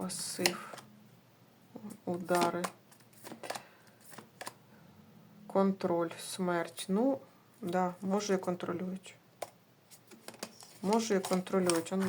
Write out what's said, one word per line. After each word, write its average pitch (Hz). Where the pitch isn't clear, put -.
Пасив. -
Удари. 175
Контроль. 185
Смерть. -
Ну, 247
да, 180
може, 196
і 185
контролюють. 185
Може, 214
і 185
контролюють. 180
А -
ну, 190